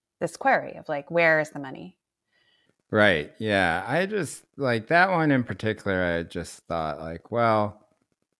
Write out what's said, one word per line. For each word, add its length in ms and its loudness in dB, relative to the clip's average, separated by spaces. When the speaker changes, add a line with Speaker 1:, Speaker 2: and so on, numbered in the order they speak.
Speaker 1:
this 160 -6
query 400 0
of, 120 -18
like, 220 -6
where 300 4
is 100 -4
the 80 -14
money? 400 -12
Speaker 2:
Right. 480 4
Yeah. 500 0
I 180 -2
just, 380 -6
like, 320 -2
that 220 4
one 220 2
in 100 4
particular, 640 -2
I 180 0
just 440 -10
thought, 340 -4
like, 320 -12
well, 560 0